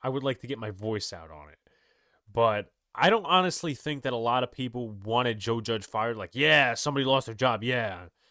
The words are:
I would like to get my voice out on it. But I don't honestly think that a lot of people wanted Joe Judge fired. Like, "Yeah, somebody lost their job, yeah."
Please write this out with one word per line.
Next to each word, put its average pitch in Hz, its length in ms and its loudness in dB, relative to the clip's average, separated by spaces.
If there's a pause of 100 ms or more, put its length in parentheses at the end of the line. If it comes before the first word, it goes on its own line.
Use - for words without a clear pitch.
I 127 80 -4
would 131 140 -4
like 131 180 -2
to - 60 -14
get 127 120 -6
my 110 120 -6
voice 104 420 -6
out 82 200 -16
on 76 160 -18
it. 78 100 -20 (720)
But 107 380 2 (240)
I 160 160 4
don't 214 160 2
honestly 175 480 2
think 147 300 -6
that 135 80 0
a 123 40 -2
lot 117 280 2
of - 80 -8
people 123 380 -6
wanted 110 500 0
Joe 117 200 -2
Judge 113 240 -4
fired. 113 320 -2
Like, 101 200 -12
"Yeah, 139 380 4
somebody 139 300 0
lost 131 220 2
their 113 80 -10
job, 113 300 2
yeah." 110 420 -2 (240)